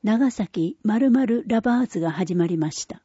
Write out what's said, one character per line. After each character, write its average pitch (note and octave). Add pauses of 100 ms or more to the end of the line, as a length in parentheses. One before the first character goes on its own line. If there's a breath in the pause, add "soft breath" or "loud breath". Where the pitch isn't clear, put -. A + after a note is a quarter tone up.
長 A#3
崎 F3+
〇 A#3
〇 A#3+
ラ A3+
バ A#3+
ー A#3
ズ F#3+
が E3
始 E3
ま F3
り E3+
ま D#3
し -
た。 -